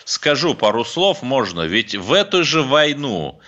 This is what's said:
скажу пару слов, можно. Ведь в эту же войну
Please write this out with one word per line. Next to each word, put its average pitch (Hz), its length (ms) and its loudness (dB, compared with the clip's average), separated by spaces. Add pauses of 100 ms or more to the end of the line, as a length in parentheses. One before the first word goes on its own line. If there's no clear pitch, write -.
скажу 147 480 0
пару 110 320 0
слов, 185 360 0
можно. 117 420 -2
Ведь 101 320 -2
в 101 180 -2
эту 196 300 2
же 156 180 0
войну 139 880 0